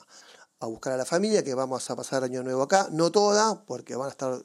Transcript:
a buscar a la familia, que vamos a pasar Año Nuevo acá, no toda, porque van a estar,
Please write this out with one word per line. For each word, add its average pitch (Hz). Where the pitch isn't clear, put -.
a 127
buscar 113
a 127
la 127
familia, 190
que 131
vamos 127
a 123
pasar 131
Año 127
Nuevo 127
acá, 190
no 165
toda, 208
porque 123
van 135
a 127
estar, 131